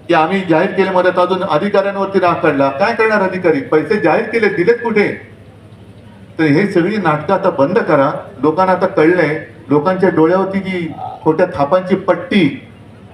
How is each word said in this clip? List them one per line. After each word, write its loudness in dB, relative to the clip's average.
की 2
आम्ही 2
जाहीर 2
केले 0
मदत, 2
अजून 0
अधिकाऱ्यांवरती -2
राग 2
काढला. 0
काय -2
करणार 0
अधिकारी? 0
पैसे 0
जाहीर 2
केले, -2
दिलेत 2
कुठे? -2
तर 2
हे 4
सगळी 0
नाटकं 0
आता 0
बंद 0
करा. 2
लोकांना 2
आता 0
कळलंय, 2
लोकांच्या 2
डोळ्यावरती 2
जी -6
खोट्या 0
थापांची 0
पट्टी 0